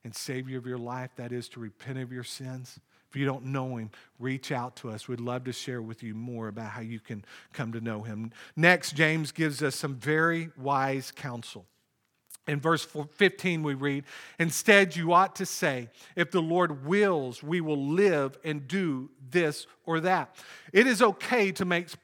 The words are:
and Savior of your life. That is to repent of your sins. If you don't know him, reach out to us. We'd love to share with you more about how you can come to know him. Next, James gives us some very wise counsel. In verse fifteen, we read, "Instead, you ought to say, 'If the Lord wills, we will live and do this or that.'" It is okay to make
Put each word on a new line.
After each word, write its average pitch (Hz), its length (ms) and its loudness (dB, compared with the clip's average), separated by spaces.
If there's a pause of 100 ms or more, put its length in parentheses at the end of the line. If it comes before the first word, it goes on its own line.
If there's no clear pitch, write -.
and 110 100 -14
Savior 131 420 -8
of 123 80 -10
your 127 120 -6
life. 123 400 -8
That 120 160 -8
is 120 160 -8
to - 100 -16
repent 117 380 -10
of 123 160 -8
your 123 100 -8
sins. 131 560 -12 (300)
If - 80 -10
you 135 80 2
don't 131 220 -2
know 131 280 -2
him, 113 160 -8 (280)
reach 131 340 -4
out 123 240 -4
to 123 120 -10
us. 107 160 -10
We'd 123 140 -6
love 123 240 -4
to 123 80 -6
share 123 300 -8
with 113 200 -12
you 113 120 -8
more 113 340 -8
about 107 240 -10
how 123 80 -10
you 113 220 -10
can 104 240 -12 (260)
come 113 220 -6
to 113 80 -6
know 110 220 -6
him. 113 280 -8 (240)
Next, 165 380 4
James 156 400 2
gives 147 280 -2
us 135 140 0
some 139 200 -6
very 160 600 0
wise 135 560 -2
counsel. 120 540 -12 (800)
In 147 140 0
verse 160 260 2 (260)
fifteen, 180 520 2
we 147 100 0
read, 139 300 -2 (340)
"Instead, 170 600 6
you 170 160 2
ought 185 240 6
to 190 80 -4
say, 127 440 -2 (240)
'If 170 180 0
the 180 100 2
Lord 160 440 0
wills, 165 560 2
we 165 200 -2
will 147 260 0
live 156 560 4
and 147 240 -4
do 147 440 -2 (180)
this 156 360 2 (200)
or 165 160 0
that.'" 175 340 0 (380)
It 226 120 8
is 240 160 4
okay 208 520 4
to 196 100 -2
make 175 240 0 (160)